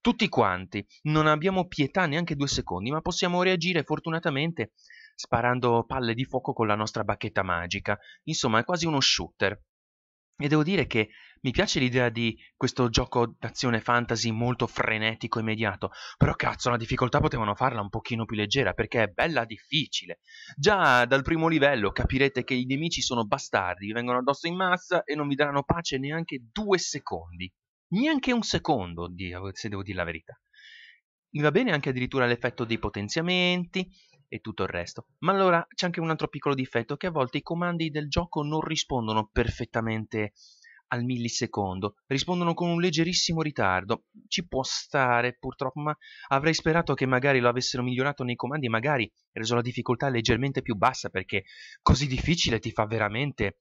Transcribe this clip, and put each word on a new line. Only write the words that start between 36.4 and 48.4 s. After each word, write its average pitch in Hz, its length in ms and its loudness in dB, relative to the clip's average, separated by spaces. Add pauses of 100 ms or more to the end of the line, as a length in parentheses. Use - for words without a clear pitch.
difetto, 131 420 -2
che - 100 -6
a 185 40 -2
volte 147 280 -2
i 143 40 -6
comandi 170 480 -2
del 151 180 -6
gioco 165 340 -2
non 151 180 -2
rispondono 120 720 -2
perfettamente 110 1040 -2 (580)
al 120 120 -2
millisecondo, 110 920 -2 (120)
rispondono 170 460 0
con 175 160 -2
un 170 120 0
leggerissimo 165 600 0
ritardo. 104 640 0 (220)
Ci - 180 -4
può 131 180 -2
stare 123 760 0
purtroppo, 131 420 -6
ma 151 160 -2 (320)
avrei 147 260 4
sperato 160 400 2
che 131 120 0
magari 131 320 4
lo 120 100 6
avessero 123 340 0
migliorato 127 420 -2
nei 123 100 0
comandi 131 320 -4